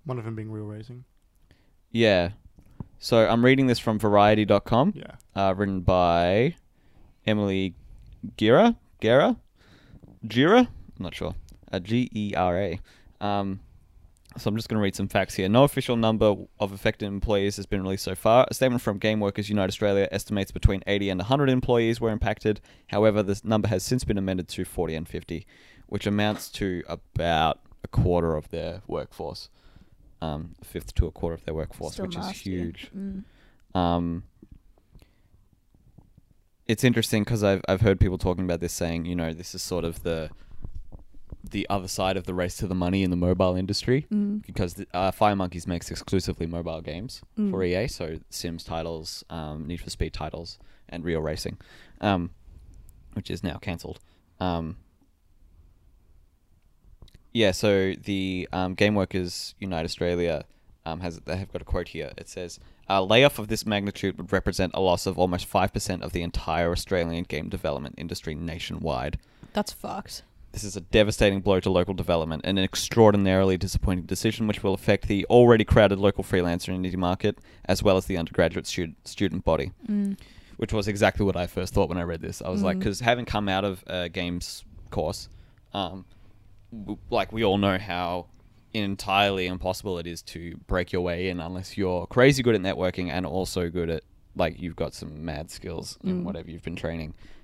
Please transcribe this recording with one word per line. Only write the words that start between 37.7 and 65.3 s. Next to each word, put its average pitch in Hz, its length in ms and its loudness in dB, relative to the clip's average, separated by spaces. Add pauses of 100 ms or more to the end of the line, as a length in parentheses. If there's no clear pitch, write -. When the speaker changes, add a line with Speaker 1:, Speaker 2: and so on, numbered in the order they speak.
Speaker 2:
heard 98 200 4
people 90 180 2
talking 92 260 -2
about 87 160 -2
this, 85 120 -4
saying, 85 340 -4
you 90 100 -4
know, 82 160 -2
this 85 220 -12
is 90 80 -10
sort 87 220 -4
of 82 200 -6
the, 80 260 -4 (1120)
the - 260 -6
other 92 200 -4
side 95 280 -2
of 92 80 -6
the 92 100 -6
race 90 240 -2
to 107 100 -4
the 92 60 -2
money 92 280 0
in 92 80 2
the 90 60 0
mobile 90 400 2
industry, 101 560 -2
Speaker 3:
Mm. 208 340 -2
Speaker 2:
because 90 280 -4
the, 95 200 -14
uh, 92 160 0
Fire 104 240 4
Monkeys 90 320 -4
makes 87 240 -6
exclusively 90 560 -4
mobile 85 340 -8
games 85 420 -12 (140)
Speaker 3:
Mm. 208 140 -2
Speaker 2:
for 95 140 -2
E 90 100 2
A, 107 140 0
so - 300 -8 (120)
Sims 85 340 -8
titles, 82 640 -8
um, 78 380 -10
Need 85 140 -8
for - 100 -12
Speed 80 220 -6
titles, 82 460 -10 (300)
and 85 160 -12
Real 82 160 -2
Racing, 78 380 -6 (420)
um, 92 300 0 (840)
which - 160 -10
is 87 120 -8
now 82 140 -6
cancelled. - 420 -10 (400)
Um, 85 380 -4 (2500)
yeah, 110 180 4
so 95 440 2
the, 95 580 -4
um, 92 220 -2
Game 104 200 2
Workers 95 640 -2
Unite 87 260 -6
Australia, 87 600 -2 (400)
um, 80 160 -8
has, 85 200 -8
they 82 160 -6
have 95 160 -8
got 87 100 -8
a - 20 -16
quote - 240 -4
here. 76 300 -10
It - 100 -16
says, 90 300 -10 (300)
"A 95 140 4
layoff 117 360 6
of 107 100 -8
this 110 160 -4
magnitude 101 540 -2
would 90 140 -10
represent 92 420 0
a - 60 0
loss 90 260 2
of 92 120 -2
almost 90 280 0